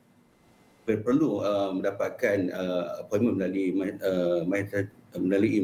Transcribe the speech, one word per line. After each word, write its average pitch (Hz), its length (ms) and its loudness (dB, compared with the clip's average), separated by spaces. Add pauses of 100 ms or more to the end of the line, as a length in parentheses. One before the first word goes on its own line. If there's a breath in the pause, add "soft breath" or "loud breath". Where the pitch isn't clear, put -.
(880)
per-, 107 160 0
perlu, 123 400 2
uh, 98 320 0
mendapatkan, 98 640 0 (100)
uh, 90 560 -4
appointment 104 400 0
melalui 92 320 0
My, 95 160 -2
uh, 87 560 0
My, 101 160 0 (560)
melalui 101 440 2